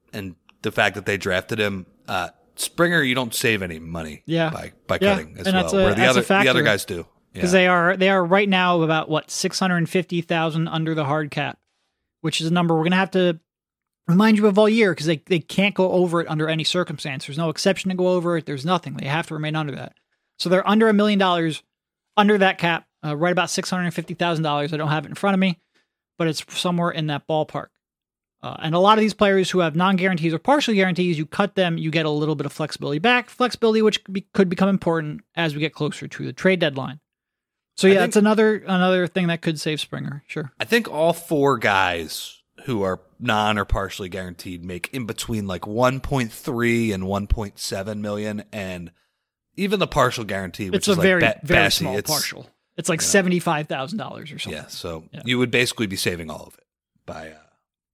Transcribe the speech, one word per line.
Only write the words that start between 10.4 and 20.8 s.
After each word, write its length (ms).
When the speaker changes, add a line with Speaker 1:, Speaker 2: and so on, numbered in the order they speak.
Speaker 2:
under 260
the 100
hard 240
cap, 300
which 200
is 60
a 60
number 220
we're 100
gonna 100
have 160
to 280
remind 300
you 100
of 100
all 120
year, 260
'cause 100
they, 200
they 140
can't 360
go 160
over 300
it 80
under 200
any 140
circumstance. 600
There's 120
no 120
exception 400
to 60
go 140
over 280
it. 80
There's 200
nothing. 300
They 120
have 200
to 60
remain 220
under 200
that. 200
So 100
they're 180
under 200